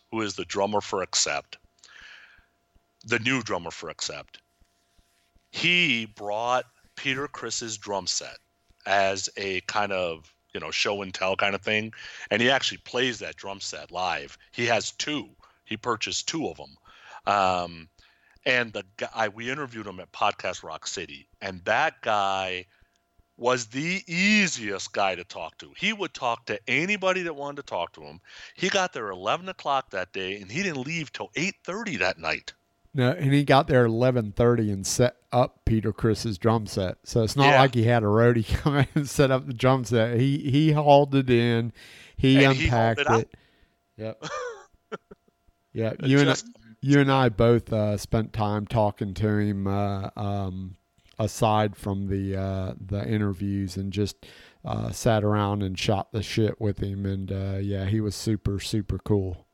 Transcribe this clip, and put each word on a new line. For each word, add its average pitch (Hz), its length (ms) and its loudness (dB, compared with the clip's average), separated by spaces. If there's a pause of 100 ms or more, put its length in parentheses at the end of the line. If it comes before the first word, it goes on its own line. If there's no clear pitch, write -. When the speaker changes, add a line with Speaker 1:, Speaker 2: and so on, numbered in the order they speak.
(100)
Speaker 1:
who 113 120 -4
is 101 120 -6
the 90 120 -8
drummer 101 340 -2
for 98 220 -4
Accept, - 560 -4 (1500)
the 117 160 0
new 123 220 0
drummer 90 280 -6
for 82 200 -14
Accept, - 500 -12 (1120)
he 160 560 2
brought 110 580 -2 (320)
Peter 139 320 -6
Criss's 113 480 -10
drum 101 300 -6
set - 300 -6 (500)
as 98 500 0
a 95 260 -4
kind 104 300 -4
of, 85 400 -4 (220)
you 95 60 -10
know, 80 120 -10
show 101 300 -2
and 92 120 -10
tell 95 220 -2
kind 101 180 0
of 95 80 -6
thing. 110 300 -2 (380)
And 107 120 2
he 123 80 4
actually 123 280 0
plays 123 420 -4
that 82 160 -12
drum 98 240 -12
set 76 320 -12
live. 82 440 -4 (140)
He 117 160 -4
has 110 260 0
two. - 360 -8 (360)
He 110 120 -10
purchased 110 520 -6
two 143 200 -4
of 80 120 -12
'em. - 720 -10
Um, 90 560 0 (560)
and 123 280 0
the 101 120 -8 (120)
guy, 113 320 -4
we 113 220 -10
interviewed 120 360 -10
him 92 140 -12
at 85 120 -18
Podcast 101 520 -4
Rock 80 240 -14
City, 73 400 -12 (120)
and 92 240 -10
that 131 380 0
guy 95 640 -2 (720)
was 123 280 0
the 156 400 -6
easiest 170 840 0
guy 98 220 2
to 87 100 -10
talk 80 340 -12
to. 73 180 -20
He 202 160 -2
would 196 200 -6
talk 117 340 -4
to 104 220 -4
anybody 185 540 0
that 165 140 -6
wanted 143 200 -10
to 139 140 -12
talk 87 240 -6
to 80 80 -20
him. 73 180 -18 (340)
He 185 140 -2
got 190 240 0
there 110 180 -8
eleven 117 380 -4
o'clock 143 420 -4
that 92 220 -8
day, 98 280 -8
and 92 100 -18
he 156 120 -4
didn't 147 220 -6
leave 160 280 -10
till - 240 -12
eight 185 180 -4 (100)
thirty 190 340 -6
that 90 200 -2
night. - 340 -6 (400)
Speaker 2:
No, 127 200 2
and 139 200 0
he 143 120 4
got 135 240 4
there 127 160 6
at 117 60 4
eleven 117 420 0
thirty 117 380 2
and 98 160 -4
set - 300 2 (160)
up - 320 0
Peter 110 280 2
Criss's 110 440 0
drum 113 300 2
set. 95 380 -4
So - 180 2
it's 107 140 0
not 139 160 6
Speaker 1:
Yeah. 135 80 10
Speaker 2:
like 135 140 6
he 113 100 4
had 117 180 4
a 104 40 2
roadie 117 400 6
<laughs> - 120 0
come 143 180 0
in 139 180 4
and 143 140 0
set 139 220 4
up 135 160 2
the 135 80 -6
drum 127 300 4
set. 117 360 2
He, 139 180 2 (120)
he 151 220 6
hauled 143 420 6
it 131 160 4
in. 117 420 4 (440)
He 135 280 8
Speaker 1:
And 135 120 6
he 156 100 2
hauled 113 320 4
Speaker 2:
unpacked - 20 2
Speaker 1:
it 143 100 0
out. 226 100 6
Speaker 2:
it. - 140 -6 (640)
Yep. 110 320 -10
Speaker 1:
<laughs> - 40 -10 (1400)
Speaker 2:
Yeah, 110 260 -4
Speaker 1:
It 143 80 -6
Speaker 2:
you 135 120 6
and 143 100 6
I, 135 40 4
Speaker 1:
just - 140 -6 (340)
Speaker 2:
you 143 200 6
and 135 100 6
I 131 180 4
both, 117 440 4
uh, 107 240 0
spent 110 360 -2
time 104 340 -2
talking 104 480 0
to 104 240 0
him, 101 280 0
uh, 98 500 -2
um, 95 600 -6 (420)
aside 107 580 2
from 98 320 -4
the, 98 280 -2
uh, 95 420 -4
the 101 300 -6
interviews, 98 680 -2
and 98 160 -4
just, 98 340 -2 (380)
uh, - 260 -4
sat 107 340 2
around 104 380 2
and 95 160 -4
shot 98 340 0
the 107 100 -2
shit - 380 0
with 104 200 -2
him. 98 260 -4
And, 98 260 -4
uh, 98 260 -4
yeah, 98 280 -2
he 110 140 0
was 104 140 -2
super, 101 460 -2
super 101 380 -4
cool. 95 560 -2